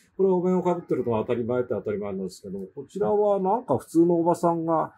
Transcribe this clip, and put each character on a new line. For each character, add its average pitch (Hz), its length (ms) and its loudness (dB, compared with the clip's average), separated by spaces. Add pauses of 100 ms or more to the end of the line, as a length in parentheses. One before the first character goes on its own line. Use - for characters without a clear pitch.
(160)
こ 190 80 0
れ 190 60 4
は 180 60 4
お 175 60 0
面 185 160 2
を 180 60 0
か 180 100 2
ぶ 170 80 -4
っ - 20 -12
て - 120 -2
る 127 80 -2
の 117 80 -2
は 110 100 0
当 120 120 0
た - 0 -
り 117 100 -2
前 123 180 0
っ - 20 0
て 123 80 -8
当 101 100 -2
た 107 100 -4
り 104 60 -2
前 101 160 -6
な 95 60 -6
ん 95 40 -6
で 90 60 -6
す - 120 -20
け 98 80 -14
ど 95 100 -8
も、 - 140 -10
こ 139 160 -14
ち 190 100 -10
ら 208 120 0
は 202 300 2
な 190 160 0
ん 262 80 -6
か 127 120 0
普 - 100 -8
通 165 180 4
の 175 100 4
お 165 80 2
ば 170 120 4
さ 170 160 0
ん 165 140 -2
が 156 320 -2